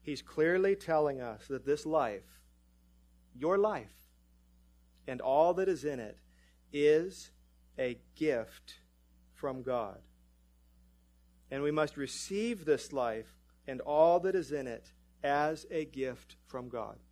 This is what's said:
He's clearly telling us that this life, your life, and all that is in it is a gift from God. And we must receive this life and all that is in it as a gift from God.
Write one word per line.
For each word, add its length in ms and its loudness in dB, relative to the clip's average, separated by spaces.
He's 200 -10
clearly 540 2
telling 460 0
us 260 -10
that 180 -8
this 200 0
life, 560 -2
your 240 0
life, 520 -4
and 140 -8
all 320 6
that 160 2
is 160 -2
in 140 -2
it 180 -12
is 580 4
a 220 -4
gift 640 -2
from 280 -6
God. 380 -4
And 100 -6
we 100 0
must 260 0
receive 680 -6
this 260 0
life 460 -4
and 140 -8
all 400 6
that 140 0
is 160 -2
in 140 -4
it 260 -10
as 460 0
a 160 -4
gift 500 -8
from 200 -10
God. 300 -8